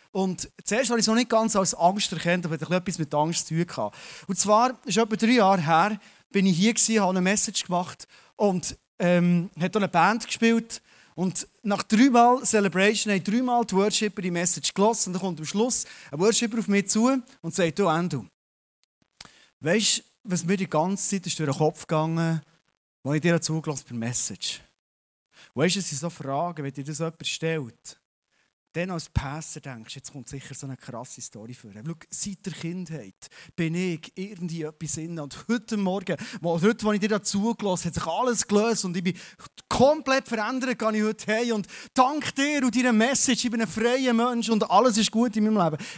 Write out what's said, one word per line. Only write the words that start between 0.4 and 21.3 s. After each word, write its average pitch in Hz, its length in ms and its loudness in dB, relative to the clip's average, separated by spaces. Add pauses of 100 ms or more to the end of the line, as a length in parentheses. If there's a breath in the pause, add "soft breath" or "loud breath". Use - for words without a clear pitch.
zuerst 240 260 0
habe 233 80 2
ich 208 60 2
es - 20 2
noch 220 80 2
nicht 247 160 2
ganz 220 240 2
als 190 180 2
Angst 190 400 0
erkannt, 170 340 0
aber 160 100 -4
es 143 60 -6
hat 156 100 -6
etwas 180 260 -2
mit 151 160 -4
Angst 151 320 0
zu 160 80 -6
tun 165 100 0
gehabt. 117 320 -6 (300 loud breath)
Und 196 100 -4
zwar 226 400 4 (100)
ist 196 100 -2
etwa 220 180 0
drei 220 120 0
Jahre 196 380 4
her, 170 360 4 (300 loud breath)
bin 196 160 2
ich 185 100 4
hier 214 180 4
gewesen, 220 260 4
habe 190 100 2
eine 185 100 0
Message 196 440 0
gemacht - 440 -6 (260 soft breath)
und, 185 420 0 (220)
ähm, 175 520 4 (100)
hat 185 160 -2
dann 208 80 2
eine 180 40 -2
Band 190 380 2
gespielt. 226 560 0 (320 soft breath)
Und 175 320 -4 (160)
nach 202 220 -2
dreimal 240 580 6
Celebration 202 720 2
haben 196 100 0
dreimal 240 420 0
die 196 120 -2
Worshipper 202 460 0
die 180 100 -2
Message 170 420 -2
gehört. 214 320 2
Und 185 60 -6
dann - 100 -4
kommt 180 160 -4
am 156 80 -10
Schluss 226 380 0 (260 loud breath)
ein 143 80 -8
Worshipper 226 400 2
auf 196 80 -2
mich 202 220 2
zu 240 340 2 (180 loud breath)
und 165 140 -8
sagt: 165 240 0
"Du, 196 100 4
Andrew, 156 360 0 (1300 loud breath)
weisst 190 400 2
du, - 40 -8 (220)
was 180 200 -2
mir 185 120 2
die 185 140 -4
ganze 180 380 0
Zeit 196 180 -4
ist 165 140 -4